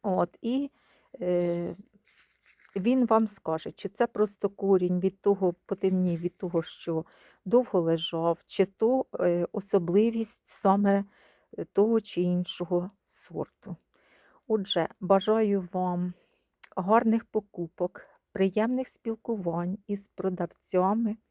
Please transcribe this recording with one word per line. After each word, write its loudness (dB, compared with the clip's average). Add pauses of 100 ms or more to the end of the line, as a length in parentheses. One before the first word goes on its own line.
От, -2
і, -2 (500)
е, 0 (1000)
він 2
вам 4
скаже, -6
чи -10
це 0
просто -2
корінь 2
від -2
того, 2 (100)
потемнів 0
від -4
того, -2
що -6 (400)
довго 2
лежав, 0
чи 0
то, 0 (140)
е, 2
особливість 0
саме, 2 (520)
е, -6
того 2
чи -4
іншого -2 (140)
сорту. -12 (760)
Отже, 0 (100)
бажаю 2
вам -2 (640)
гарних 2
покупок, -6 (260)
приємних 0
спілкувань -4 (100)
із -4
продавцями -2 (140)